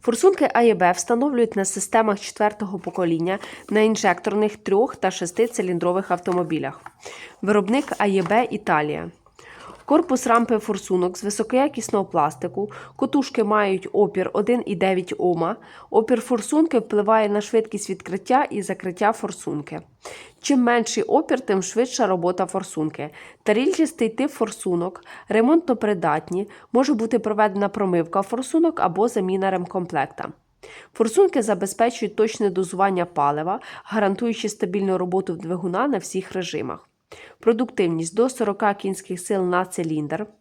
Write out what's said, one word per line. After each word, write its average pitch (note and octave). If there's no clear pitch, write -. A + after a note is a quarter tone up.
Форсунки D4
А A#3
і A3+
Б F3+
встановлюють A#3+
на G3
системах G#3
четвертого G#3
покоління E3+
на G#3
інжекторних G#3+
трьох G3+
та F#3+
шестициліндрових F3+
автомобілях. E3
Виробник G#3
А G#3
Є F#3+
Б G#3+
Італія. D#3
Корпус C#4+
рампи A#3
форсунок F#3
з -
високоякісного A3
пластику, F3
котушки C4
мають G3+
опір F#3+
один A#3+
і G3
дев'ять F#3
ома. F3
Опір A3+
форсунки C4+
впливає G#3+
на G#3
швидкість A3
відкриття F#3+
і G3+
закриття F#3
форсунки. D3+
Чим C4+
менший A#3
опір, C#4
тим G3
швидша A#3+
робота F#3
форсунки. D#3
Тарільчастий B3+
тип C4
форсунок, F#3
ремонтно B3
придатні, F3
може C4
бути A3+
проведена G#3+
промивка F3+
форсунок D#4+
або F#3+
заміна F#3+
ремкомплекта. F3
Форсунки C#4
забезпечують G#3
точне G#3+
дозування F#3
палива, D#3
гарантуючи G#3+
стабільну F#3+
роботу F#3
двигуна F3+
на A#3+
всіх -
режимах. F3
Продуктивність F3+
до A#3
сорока G3+
кінських F#3+
сил F#3+
на F3+
циліндр. D#3+